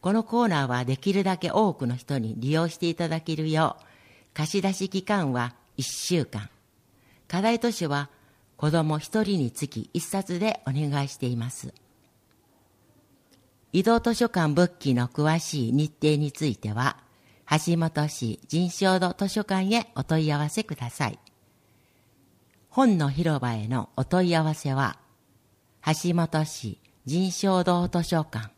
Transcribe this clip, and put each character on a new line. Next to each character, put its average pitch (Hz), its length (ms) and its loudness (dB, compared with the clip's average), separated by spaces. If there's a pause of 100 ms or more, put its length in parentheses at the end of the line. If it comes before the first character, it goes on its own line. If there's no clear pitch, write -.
こ 190 80 2
の 220 100 2
コ 233 200 0
ー 233 40 4
ナ 147 200 0
ー - 20 -4
は 123 160 -2
で 131 120 0
き 196 160 -2
る 196 100 2
だ 185 140 0
け 180 120 -4
多 208 240 2
く 127 140 -4
の 123 80 -2
人 135 240 -4
に 110 180 -4
利 127 140 -2
用 165 160 2
し 160 100 -8
て 170 120 -2
い 165 40 -2
た 165 160 -4
だ 160 120 -4
け 160 140 -4
る 156 140 -2
よ 156 320 2
う、 - 20 -20 (520)
貸 156 240 -2
し - 20 -2
出 196 100 0
し 190 160 -4
期 190 140 -4
間 185 320 0
は 120 220 -4 (220)
一 135 60 -4
週 - 420 -2
間。 - 260 -10 (760)
課 180 140 -2
題 226 160 2
図 233 140 0
書 170 180 -4
は 143 220 -2 (440)
子 151 140 0
ど 160 140 2
も 156 160 0
一 220 240 -2
人 196 160 0
に 127 100 0
つ - 180 -6
き - 260 -8
一 175 80 -2
冊 185 360 -4
で 214 300 -2
お 135 40 -2
願 143 320 -2
い 139 40 -4
し - 100 -12
て - 80 -6
い 123 100 -2
ま 117 140 -4
す。 - 240 -14 (2000)
移 180 80 4
動 226 180 4
図 233 140 0
書 233 160 2
館 156 240 2
ブ 175 120 6
ッ 180 120 -6
キ 139 140 -2
ー - 20 4
の 123 140 2
詳 156 320 0
し 131 300 -4
い 120 40 0
日 151 260 2
程 151 180 4
に 147 140 -2
つ - 140 -6
い 117 100 0
て 107 160 -6
は、 120 260 -2 (680)
橋 170 100 2
本 156 320 0
市 113 400 -6
仁 175 220 0
正 185 300 2
堂 175 180 0
図 202 100 0
書 214 160 -2
館 190 320 0
へ 233 200 -2
お 135 80 -4
問 160 240 0
い 151 40 0
合 147 60 0
わ 151 120 -2
せ 220 140 -4
く 151 120 -8
だ 120 160 -8
さ 135 160 -4
い。 - 100 -8 (1500)
本 233 300 4
の 143 100 2
広 147 320 0
場 120 140 -2
へ 110 120 -4
の 123 280 -2
お 131 80 -2
問 180 260 2
い 170 60 2
合 160 80 4
わ 156 100 0
せ 139 220 -4
は、 135 240 -2 (840)
橋 160 300 2
本 160 320 0
市 - 340 -10 (280)
仁 180 240 0
正 185 320 2
堂 175 240 2
図 175 160 0
書 160 200 0
館 110 340 -8